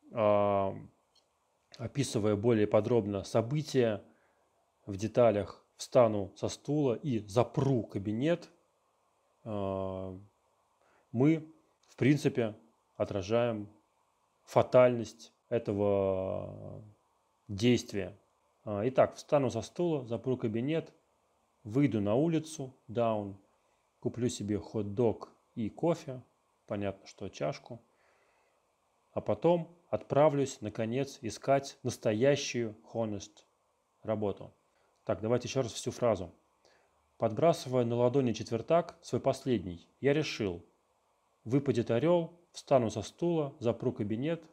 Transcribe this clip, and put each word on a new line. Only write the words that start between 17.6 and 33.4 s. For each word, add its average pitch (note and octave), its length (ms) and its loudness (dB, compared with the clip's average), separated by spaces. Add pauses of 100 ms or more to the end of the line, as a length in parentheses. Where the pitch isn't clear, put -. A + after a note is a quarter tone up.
А, G#2 240 -2
итак, B2+ 280 2
встану C#3 340 0
со G#2+ 120 -4
стула, D#3 440 -4
запру A#2 320 -4
кабинет, B2+ 560 -4 (680)
выйду A2+ 360 2
на G2+ 140 2
улицу, D3+ 640 -2 (120)
down, G#2+ 480 -2 (640)
куплю A#2+ 300 -2
себе G#2 300 -4
хот-дог G#2+ 720 -2 (220)
и A2 140 -4
кофе, C#3 520 -4 (460)
понятно, G2+ 400 -6
что - 200 -14
чашку, C#3 540 -8 (1300)
а - 100 -6
потом E3 540 0 (140)
отправлюсь, C#3 720 2
наконец, A#2 600 -4
искать C3+ 640 -2
настоящую A#2+ 920 0 (180)
honest G#2+ 520 -6 (560)